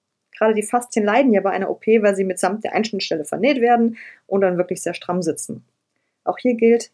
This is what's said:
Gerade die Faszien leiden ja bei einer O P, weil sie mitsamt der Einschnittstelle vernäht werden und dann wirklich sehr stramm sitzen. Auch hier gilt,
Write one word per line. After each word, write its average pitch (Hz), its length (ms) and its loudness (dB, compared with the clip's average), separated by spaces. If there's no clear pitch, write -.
Gerade 220 180 2
die 214 80 0
Faszien 240 420 -2
leiden 226 300 4
ja 185 80 2
bei 196 80 0
einer 185 180 -2
O - 60 -4
P, 220 280 2
weil 202 140 2
sie 196 80 -2
mitsamt 190 400 -4
der - 80 -8
Einschnittstelle 185 540 -4
vernäht 262 340 0
werden 233 380 2
und 196 140 0
dann 185 160 2
wirklich 180 260 -4
sehr 175 120 -6
stramm 180 260 -6
sitzen. - 420 -6
Auch - 140 -4
hier 247 160 0
gilt, 226 400 2